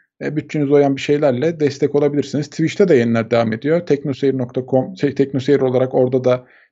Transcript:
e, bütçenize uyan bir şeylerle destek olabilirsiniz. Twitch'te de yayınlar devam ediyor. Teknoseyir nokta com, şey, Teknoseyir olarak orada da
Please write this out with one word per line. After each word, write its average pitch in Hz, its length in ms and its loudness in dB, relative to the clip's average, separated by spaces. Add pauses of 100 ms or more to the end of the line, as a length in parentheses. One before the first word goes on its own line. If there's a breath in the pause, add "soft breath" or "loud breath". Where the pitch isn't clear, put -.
(220 soft breath)
e, 143 140 -4
bütçenize 147 360 -2
uyan 143 240 4
bir 131 40 -10
şeylerle 147 600 0
destek 139 340 -2
olabilirsiniz. 143 560 -2
Twitch'te 165 380 0
de 165 60 6
yayınlar 117 360 2
devam 117 220 2
ediyor. 151 340 -2
Teknoseyir 139 520 -2
nokta 127 300 -6
com, - 280 0
şey, 139 180 -2
Teknoseyir 135 460 0
olarak 127 340 0
orada 127 300 2
da 123 220 0 (260 soft breath)